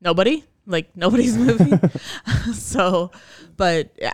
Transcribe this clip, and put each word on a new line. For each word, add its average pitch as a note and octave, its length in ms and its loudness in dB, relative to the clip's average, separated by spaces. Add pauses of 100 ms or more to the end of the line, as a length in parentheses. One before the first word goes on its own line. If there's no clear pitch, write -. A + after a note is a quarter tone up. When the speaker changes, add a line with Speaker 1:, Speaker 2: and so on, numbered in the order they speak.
Speaker 1:
"Nobody? F#3+ 440 0 (220)
Like, E3+ 300 -6
nobody's A3 420 0
moving?" A#3+ 420 4 (240)
<laughs> - 220 -14
Speaker 2:
<laughs> - 260 -2
Speaker 1:
So, F#3 580 -2 (460)
but, E3+ 340 0 (240)